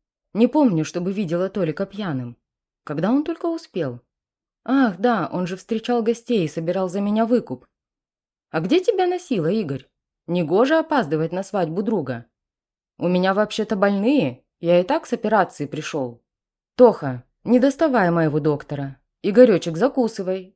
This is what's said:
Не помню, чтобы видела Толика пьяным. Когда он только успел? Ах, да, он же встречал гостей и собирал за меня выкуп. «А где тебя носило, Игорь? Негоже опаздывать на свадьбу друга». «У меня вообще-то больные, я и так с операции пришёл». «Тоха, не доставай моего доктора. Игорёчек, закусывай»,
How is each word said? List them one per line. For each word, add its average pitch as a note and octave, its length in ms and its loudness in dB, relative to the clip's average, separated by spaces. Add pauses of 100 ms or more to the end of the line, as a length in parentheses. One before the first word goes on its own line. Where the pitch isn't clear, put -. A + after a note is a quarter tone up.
(340)
Не A3 120 4
помню, A#3+ 380 2
чтобы F3 260 -6
видела F#3 380 -4
Толика F#3 380 -4
пьяным. C3+ 500 -8 (480)
Когда D#3+ 260 -2
он C#4+ 140 0
только E4+ 220 -6
успел? E3 560 -6 (600)
Ах, A#3+ 360 0
да, G#3 340 0
он F3+ 140 -2
же F#3 100 -8
встречал A3+ 460 -4
гостей A3+ 420 0
и D3+ 40 -2
собирал F3 420 -4
за G3 100 -4
меня G#3 240 0
выкуп. A3 420 -2 (840)
«А D#3+ 100 -2
где A#3+ 200 2
тебя F#4 260 0
носило, C4+ 400 -2
Игорь? F3 420 -4 (380)
Негоже F3+ 520 2
опаздывать E3 540 -2
на F#3 100 -4
свадьбу F3+ 400 -4
друга». C3 440 -4 (720)
«У F3 100 -2
меня F3+ 240 2
вообще-то G#3 420 -2
больные, G3+ 720 0 (160)
я F3 200 4
и - 20 2
так C#4+ 240 -4
с - 80 -4
операции F#3 500 0
пришёл». C#3+ 580 -8 (540)
«Тоха, D3+ 480 4 (180)
не A#3+ 160 4
доставай B3+ 520 2
моего D#3+ 280 2
доктора. C#3+ 640 -4 (220)
Игорёчек, F#3+ 560 4
закусывай», G3 760 -2